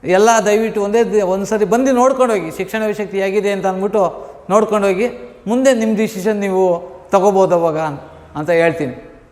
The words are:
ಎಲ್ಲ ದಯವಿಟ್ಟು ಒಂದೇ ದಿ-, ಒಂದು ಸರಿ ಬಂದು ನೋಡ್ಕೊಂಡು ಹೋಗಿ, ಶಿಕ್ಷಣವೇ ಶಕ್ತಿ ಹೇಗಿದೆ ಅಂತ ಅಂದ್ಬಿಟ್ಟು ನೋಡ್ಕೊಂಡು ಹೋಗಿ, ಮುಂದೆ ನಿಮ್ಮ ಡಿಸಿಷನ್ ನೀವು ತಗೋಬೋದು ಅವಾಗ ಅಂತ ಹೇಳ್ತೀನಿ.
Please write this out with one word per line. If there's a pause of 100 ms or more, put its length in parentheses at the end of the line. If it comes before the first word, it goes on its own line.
ಎಲ್ಲ (160)
ದಯವಿಟ್ಟು
ಒಂದೇ
ದಿ-,
ಒಂದು
ಸರಿ
ಬಂದು
ನೋಡ್ಕೊಂಡು
ಹೋಗಿ,
ಶಿಕ್ಷಣವೇ
ಶಕ್ತಿ
ಹೇಗಿದೆ
ಅಂತ
ಅಂದ್ಬಿಟ್ಟು (200)
ನೋಡ್ಕೊಂಡು
ಹೋಗಿ, (380)
ಮುಂದೆ
ನಿಮ್ಮ
ಡಿಸಿಷನ್
ನೀವು (280)
ತಗೋಬೋದು
ಅವಾಗ (580)
ಅಂತ
ಹೇಳ್ತೀನಿ. (120)